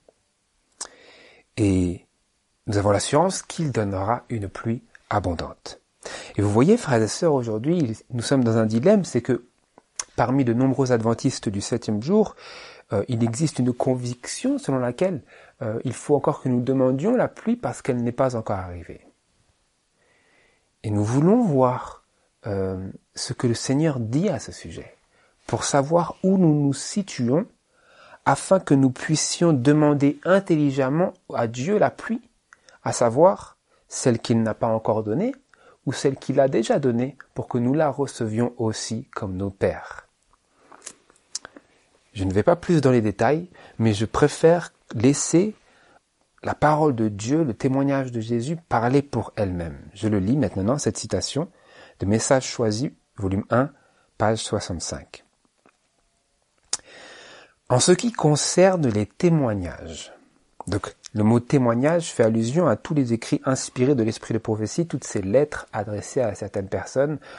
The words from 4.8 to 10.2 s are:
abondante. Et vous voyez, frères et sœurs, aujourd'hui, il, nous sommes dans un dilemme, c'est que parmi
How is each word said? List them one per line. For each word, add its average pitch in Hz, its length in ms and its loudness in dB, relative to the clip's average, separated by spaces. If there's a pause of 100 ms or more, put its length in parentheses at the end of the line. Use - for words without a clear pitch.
abondante. 85 720 -6 (540)
Et 101 80 0
vous 104 80 2
voyez, 151 260 6
frères 123 240 0
et 107 60 2
sœurs, 160 260 0
aujourd'hui, 123 460 -2
il, 110 160 -2 (160)
nous 120 100 -4
sommes 135 220 2
dans 113 140 4
un 110 100 4
dilemme, 160 360 4
c'est 123 200 -2
que - 240 -2 (680)
parmi 131 300 2